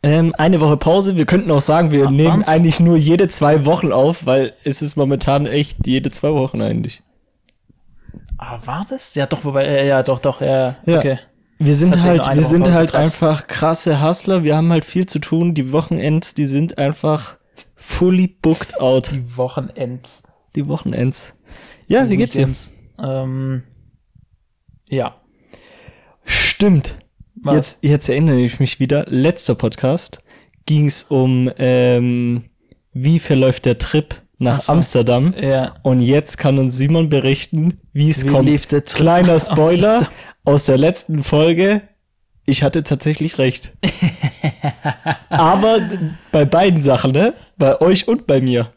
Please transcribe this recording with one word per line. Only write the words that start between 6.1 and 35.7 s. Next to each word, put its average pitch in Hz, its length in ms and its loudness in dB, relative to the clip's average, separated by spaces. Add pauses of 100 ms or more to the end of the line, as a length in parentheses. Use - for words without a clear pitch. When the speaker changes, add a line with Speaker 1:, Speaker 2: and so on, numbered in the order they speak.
Speaker 1:
zwei 151 240 -4
Wochen 131 260 -2
eigentlich. 110 400 -4 (1400)
Speaker 2:
Ah, 120 260 -12
war 143 240 -8
das? - 280 -10
Ja, 139 100 -2
doch, - 180 -6
wobei, 139 220 -2
äh, 139 220 0
ja, 135 160 2
doch, 131 160 -2
doch, 139 200 -4
ja, 131 360 -2 (100)
Speaker 1:
Ja. 165 140 2
Speaker 2:
okay. 131 180 -2 (400)
Speaker 1:
Wir 147 160 2
sind 170 220 4
Speaker 2:
Tatsächlich 175 160 2
Speaker 1:
halt, 170 100 4
Speaker 2:
nur 139 60 -2
eine 139 100 0
Speaker 1:
wir 156 60 4
Speaker 2:
Woche 147 80 2
Speaker 1:
sind 175 140 4
Speaker 2:
Pause, 180 100 4
Speaker 1:
halt 165 160 2
Speaker 2:
krass. 143 140 0
Speaker 1:
einfach 156 420 -2
krasse 160 600 -2
Hustler. 180 360 0
Wir 151 120 2
haben 165 160 2
halt 160 140 2
viel 180 220 -2
zu - 100 -6
tun. 165 380 0
Die 131 160 -2
Wochenends, 156 640 -2
die 151 100 -2
sind 143 320 -4
einfach 151 600 -4 (380)
fully 180 520 0
booked - 520 -4
out. 131 320 0
Speaker 2:
Die 123 240 -8
Wochenends. 127 880 -10 (320)
Speaker 1:
Die 143 120 -4
Wochenends. 127 680 -6 (540)
Ja, 262 160 2
Speaker 2:
Die 220 80 0
Speaker 1:
wie 185 60 0
geht's 220 180 -2
dir? 139 60 0
Speaker 2:
Weekends. 131 300 -4 (320)
Ähm, 131 600 -6 (1300)
ja. 127 260 -6 (1080)
Speaker 1:
Stimmt. - 760 0 (440)
Speaker 2:
Was? 143 120 0
Speaker 1:
Jetzt, - 280 -2
jetzt 143 260 0
erinnere 143 300 2
ich 120 200 -2
mich 135 200 -2
wieder. 139 280 0
Letzter 131 480 0
Podcast - 640 -4 (480)
ging's 147 360 0
um, 131 540 0
ähm, 123 840 0 (500)
wie 143 240 0
verläuft 131 480 0
der 123 140 0
Trip - 340 -4 (240)
nach 127 200 0
Speaker 2:
Ach - 40 -4
so. 147 120 -2
Speaker 1:
Amsterdam. 127 680 2
Speaker 2:
Ja. 131 400 -2